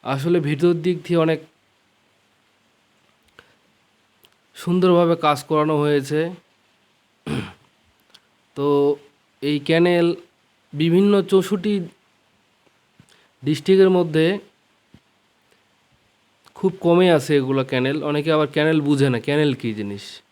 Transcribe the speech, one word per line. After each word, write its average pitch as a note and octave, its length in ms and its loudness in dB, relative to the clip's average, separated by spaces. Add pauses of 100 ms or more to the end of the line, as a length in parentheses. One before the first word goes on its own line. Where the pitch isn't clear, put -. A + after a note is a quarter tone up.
আসলে C#3 360 -2
ভিতর D3+ 420 0
দিক F3 220 -2
থেকে E3+ 220 -2
অনেক D#3+ 140 0 (3250)
সুন্দরভাবে F3 680 2
কাজ D3 220 0
করানো D3+ 340 0
হয়েছে। D3 420 -2 (2500)
তো C#3+ 100 -2 (760)
এই D3 180 -2
ক্যানেল E3+ 480 2 (680)
বিভিন্ন F3 400 2 (100)
চৌষট্টি G3 500 0 (1700)
ডিস্ট্রিক্টের F#3+ 540 2
মধ্যে D#3+ 280 0 (2250)
খুব F#3+ 240 -2
কমে F3 320 4
আছে D#3 240 2
এগুলো C3+ 300 0
ক্যানেল। C3 380 -2
অনেকে D3+ 280 -4
আবার D3+ 200 0
ক্যানেল D#3 300 0
বুঝে C#3 280 2
না, A#2+ 100 -2
ক্যানেল C#3+ 340 0
কী A#2 200 -6
জিনিস। G2+ 300 -10 (280)